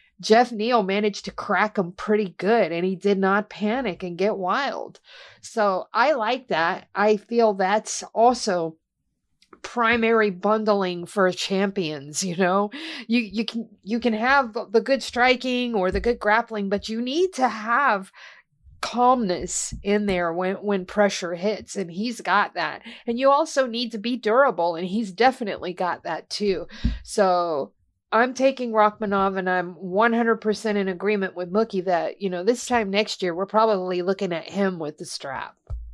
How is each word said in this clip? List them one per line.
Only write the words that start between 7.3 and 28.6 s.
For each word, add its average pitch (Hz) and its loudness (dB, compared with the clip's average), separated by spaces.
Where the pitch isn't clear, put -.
that's 196 -2
also 202 2
primary 226 2
bundling 196 0
for 185 2
champions, 180 -4
you 180 -4
know? 196 2
You, 233 2
you 208 -4
can, 226 -8
you 226 -4
can 233 0
have 247 2
the, 214 -8
the 220 4
good 254 0
striking 247 0
or 185 0
the 196 -2
good 240 0
grappling, 214 0
but 202 -4
you 220 -4
need 330 -2
to 254 0
have 220 0
calmness 220 0
in 208 2
there 175 0
when, 185 0
when 196 -2
pressure 196 0
hits, 196 -4
and 185 -6
he's 214 -6
got 190 0
that. 156 -6
And 233 -2
you 269 4
also 285 2
need 233 -6
to 226 -6
be 233 -2
durable, 214 2
and 180 -6
he's 196 -4
definitely 196 0
got 180 -4
that 160 -8
too. 185 -2
So 175 2
I'm 247 4
taking 254 0